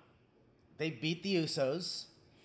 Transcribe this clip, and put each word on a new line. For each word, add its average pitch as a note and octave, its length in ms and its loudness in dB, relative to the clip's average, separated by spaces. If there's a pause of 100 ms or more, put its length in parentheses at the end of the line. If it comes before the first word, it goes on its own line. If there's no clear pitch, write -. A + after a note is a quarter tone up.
(760)
They D#3+ 120 0
beat D#3 340 -2
the G3 120 2
Usos. D#3 720 0 (400)